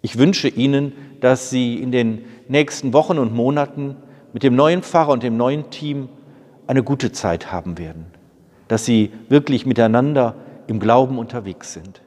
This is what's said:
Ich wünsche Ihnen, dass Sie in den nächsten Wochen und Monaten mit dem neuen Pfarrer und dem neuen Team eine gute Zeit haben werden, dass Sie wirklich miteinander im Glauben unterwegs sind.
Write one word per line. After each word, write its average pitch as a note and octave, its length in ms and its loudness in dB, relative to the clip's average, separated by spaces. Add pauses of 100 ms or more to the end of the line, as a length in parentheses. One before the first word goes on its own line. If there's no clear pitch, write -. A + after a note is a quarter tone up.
Ich A2 160 -8
wünsche D#3+ 320 2
Ihnen, C#3 440 0 (280)
dass B2+ 300 2
Sie B2 260 -2
in B2+ 160 -6
den A2+ 320 0 (240)
nächsten C#3+ 460 -2
Wochen D#3 240 4
und A#2 160 0
Monaten C#3 600 -2 (360)
mit - 100 -10
dem B2+ 140 4
neuen D#3+ 260 4
Pfarrer D#3 300 2
und A#2+ 100 0
dem A#2+ 140 -2
neuen C3+ 320 -2
Team C#3 400 -8 (580)
eine B2+ 160 2
gute B2+ 300 -2
Zeit - 400 -4
haben F2 240 -8
werden, E2 300 -14 (600)
dass A2+ 200 -2
Sie A2 260 2 (160)
wirklich C#3 380 2
miteinander B2 680 2 (320)
im A2 120 -4
Glauben B2 380 2
unterwegs A2+ 560 -12
sind. F2+ 320 -20